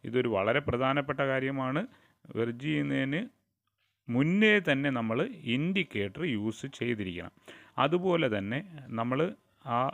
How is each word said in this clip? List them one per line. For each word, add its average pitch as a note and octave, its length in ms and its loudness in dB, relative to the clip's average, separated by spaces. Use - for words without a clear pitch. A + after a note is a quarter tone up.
ഇതൊരു B2 320 0
വളരെ A2 320 2
പ്രധാനപ്പെട്ട C3+ 600 0
കാര്യമാണ്. C3+ 520 -2
മെർജ് A#2 280 -4
ചെയ്യുന്നതിന് C#3+ 560 -2
മുന്നേ F3 460 6
തന്നെ C#3 200 2
നമ്മൾ A2+ 180 0
ഇൻഡിക്കേറ്റർ D3 680 -2
യൂസ് A2 320 -4
ചെയ്തിരിക്കണം. F#2 540 -4
അതുപോലെ E3+ 500 2
തന്നെ G2+ 240 -2
നമ്മൾ B2 200 0
ആ - 20 2